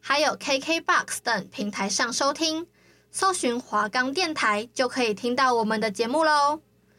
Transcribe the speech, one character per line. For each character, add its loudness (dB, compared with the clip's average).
还 0
有 2
K -2
K -2
box 0
等 -2
平 -6
台 -4
上 -2
收 0
听， -2
搜 0
寻 0
华 -2
冈 0
电 -2
台 0
就 0
可 -2
以 2
听 -2
到 4
我 2
们 0
的 0
节 -2
目 2
喽。 2